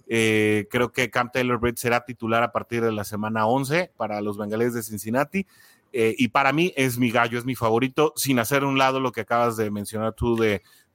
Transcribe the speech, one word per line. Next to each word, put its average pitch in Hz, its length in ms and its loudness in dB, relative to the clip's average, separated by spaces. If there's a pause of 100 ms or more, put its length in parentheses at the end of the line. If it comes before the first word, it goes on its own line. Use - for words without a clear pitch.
Eh, 107 640 2
creo 120 200 0
que 123 200 -2
Cam 123 200 0
Taylor 123 280 0
Britt 117 180 -2
será 120 260 0
titular 117 380 -2
a 117 100 0
partir 117 320 -4
de 113 80 2
la 107 120 -4
semana 107 420 -2
once 135 500 0
para 104 260 -6
los 104 160 -6
Bengalíes 110 360 -2
de 120 80 -6
Cincinnati. 113 640 -4 (480)
Eh, 113 240 2
y 120 120 2
para 139 220 2
mí 165 240 0
es 131 220 0
mi 123 140 2
gallo, 120 260 2
es 120 80 -6
mi 127 100 -4
favorito, 127 600 2
sin 131 240 0
hacer 139 240 0
a 139 40 0
un 135 100 -2
lado 131 220 2
lo 131 120 -2
que 113 100 -6
acabas 120 340 0
de 107 160 -2
mencionar 107 420 -4
tú 120 220 0
de, 107 280 0 (320)